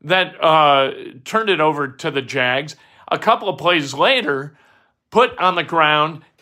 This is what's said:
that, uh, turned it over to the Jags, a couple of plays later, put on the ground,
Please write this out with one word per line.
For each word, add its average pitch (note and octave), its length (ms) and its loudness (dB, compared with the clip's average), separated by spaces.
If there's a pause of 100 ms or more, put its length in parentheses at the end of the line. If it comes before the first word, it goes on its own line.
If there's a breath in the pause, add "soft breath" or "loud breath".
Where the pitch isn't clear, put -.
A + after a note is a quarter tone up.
that, F3+ 400 -2
uh, C#3+ 500 4 (320)
turned A3 240 -2
it F3 120 0
over D3 280 0
to C#3+ 220 -8
the C3+ 120 -4
Jags, C3 540 -4 (320 soft breath)
a D#3+ 100 -2
couple A3+ 300 0
of D3+ 100 -6
plays D3+ 360 -2
later, D3 640 -2 (540 soft breath)
put A#3+ 280 2
on F#3 160 2
the E3+ 80 -2
ground, D3+ 600 2 (200 soft breath)